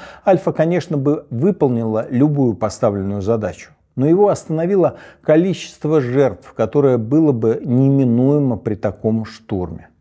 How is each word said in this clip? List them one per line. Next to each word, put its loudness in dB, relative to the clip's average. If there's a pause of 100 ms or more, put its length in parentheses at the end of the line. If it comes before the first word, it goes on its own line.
(260)
«Альфа», 2
конечно, -2
бы -2
выполнила -2
любую 2
поставленную -2
задачу. -4 (220)
Но 0
его 4
остановило -2 (260)
количество 0
жертв, -2
которое 2
было 2
бы 0
неминуемо 2
при -6
таком -4
штурме. -10 (100)